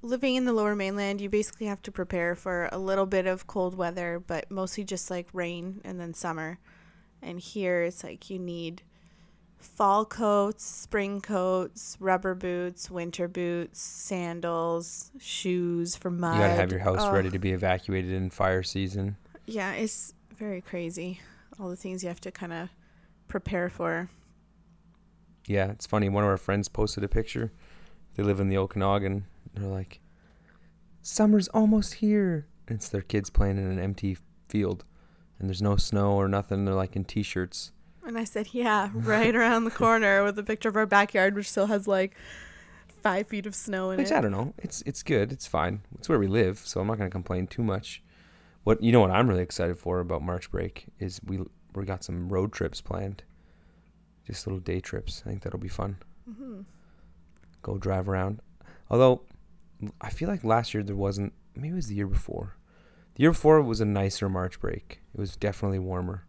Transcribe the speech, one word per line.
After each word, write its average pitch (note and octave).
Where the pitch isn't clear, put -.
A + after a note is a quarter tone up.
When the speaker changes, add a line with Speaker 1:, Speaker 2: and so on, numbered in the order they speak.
Speaker 1:
Living B3+
in B3+
the B3
Lower G#3
Mainland, G3+
you G3+
basically G#3
have G3+
to G3+
prepare F3
for F3
a -
little F#3+
bit F#3+
of F#3
cold F#3
weather, F3
but -
mostly F#3+
just, F#3+
like, F3
rain F3
and F#3
then E3+
summer. D#3+
And F3
here F3+
it's F3
like -
you F#3+
need E3+
fall G3+
coats, G#3
spring G3+
coats, F#3
rubber F#3+
boots, F3+
winter F3
boots, F3
sandals, E3+
shoes F3
for -
mud. F3
Speaker 2:
You G#2+
gotta G2
have F#2
your F#2
house F#2+
Speaker 1:
Ugh. G2+
Speaker 2:
ready F#2+
to F#2+
be F#2+
evacuated F#2
in F#2+
fire F#2+
season. G2
Speaker 1:
Yeah, G3+
it's -
very G#3
crazy. F3
All F#3+
the F3+
things F#3
you F#3
have F3
to F#3
kinda E3+
prepare F3+
for. E3+
Speaker 2:
Yeah, G2
it's A2
funny. G#2
One G2+
of G2+
our F#2+
friends G2+
posted G#2
a G2
picture. A2+
They G2
live G2+
in G2
the F#2+
Okanagan. G2
They're G2
like, F#2+
"Summer's G#3
almost G#3+
here." G3
And A2+
it's -
their G2
kids G#2
playing G2
in G2
an F#2
empty F#2+
field. F#2+
And F#2+
there's F#2
no G2+
snow G2+
or G2
nothing. G2
They're, G2
like, F#2+
in F#2+
T-shirts. -
Speaker 1:
And A#3
I A3+
said, G#3+
"Yeah, G#3+
right A3
around A#3
the A3+
corner," A3
with G#3
a G#3
picture A3
of G#3
our G#3+
backyard, G3+
which G3+
still G3
has, G#3
like, G3
five G3+
feet G3+
of G3+
snow F#3+
in F#3+
Speaker 2:
Which, -
Speaker 1:
it. -
Speaker 2:
I D4+
don't G#2+
know. G#2
It's, -
it's -
good. A#2
It's -
fine. F2+
It's -
where D3+
we G2
live, G2
so -
I'm F#2+
not A2
gonna G2
complain F#2
too -
much. F#2+
What, A2
you A2+
know A#2+
what F#2+
I'm A2
really F#2
excited F2
for F2+
about F2
March F2+
break F#2
is F#2
we, F#2+
we G2
got F#2
some F2
road G2
trips -
planned. G2
Just -
little F#2+
day F#2
trips. -
I G#2+
think G2+
that'll G2
be F#2+
fun. G2
Speaker 1:
Mm-hmm. A3+
Speaker 2:
Go G2+
drive F#2+
around. F#2+
Although, B2+
I -
feel E3
like G3
last A2+
year G#2+
there G2+
wasn't, G2
maybe C#3+
it F3
was F3+
the G2+
year G2+
before. -
The B2
year D#3+
before D#3
was A2+
a A2
nicer G2
March F#2
break. -
It G2+
was G2+
definitely G2
warmer. F#2